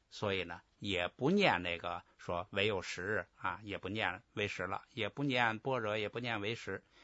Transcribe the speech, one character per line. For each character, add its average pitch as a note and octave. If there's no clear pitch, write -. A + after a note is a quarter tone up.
所 G2+
以 F#2
呢， F2
也 F2+
不 C3
念 E3+
那 F2
个 F2
说 F2+
唯 G2+
有 G2
识 F#2
啊， F#2+
也 G2
不 F#2
念 F#2+
唯 G#2
识 -
了， F#2+
也 G#2
不 C#3
念 A#2+
般 C3
若， G#2+
也 G#2
不 -
念 A#2
唯 A2+
识。 -